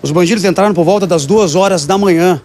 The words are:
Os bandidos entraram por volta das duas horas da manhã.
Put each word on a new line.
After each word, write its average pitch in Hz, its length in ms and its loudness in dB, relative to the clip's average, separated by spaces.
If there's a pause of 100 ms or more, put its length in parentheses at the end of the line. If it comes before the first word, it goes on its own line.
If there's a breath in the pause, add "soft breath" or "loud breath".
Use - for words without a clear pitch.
Os 139 80 -6
bandidos 175 340 0
entraram 196 300 0
por 175 100 0
volta 196 220 0
das 165 180 -2
duas 190 300 0
horas 185 320 0
da 190 100 0
manhã. 180 480 0